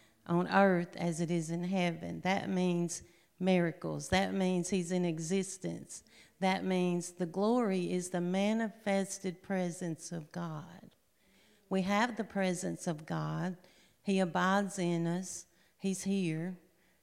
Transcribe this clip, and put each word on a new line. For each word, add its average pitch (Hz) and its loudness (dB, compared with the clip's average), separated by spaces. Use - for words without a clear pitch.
on 175 2
earth 185 4
as 170 -2
it 160 0
is 165 0
in 175 -2
heaven." 170 -2
That 196 0
means 175 2
miracles. 170 0
That 190 2
means 185 2
he's 180 -2
in 180 2
existence. 170 -4
That 190 0
means 180 0
the 180 -4
glory 190 0
is 180 -2
the 175 -2
manifested 196 -2
presence 175 -4
of 160 -10
God. 165 -10
We 190 2
have 208 2
the 220 -4
presence 180 -2
of 160 -2
God. 160 -4
He 190 2
abides 190 2
in 170 2
us. 185 -4
He's 190 -2
here. 180 0